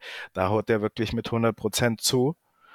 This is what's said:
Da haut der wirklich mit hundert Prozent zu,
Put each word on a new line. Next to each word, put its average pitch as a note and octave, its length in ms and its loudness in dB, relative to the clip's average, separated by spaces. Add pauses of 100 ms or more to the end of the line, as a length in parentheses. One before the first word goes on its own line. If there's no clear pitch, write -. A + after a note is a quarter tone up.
(320)
Da F#2 160 0
haut G#2+ 220 0
der A2 120 4
wirklich G#2+ 300 -2
mit A2+ 200 -4
hundert A#2 260 0
Prozent A2+ 420 0
zu, C3 380 0 (380)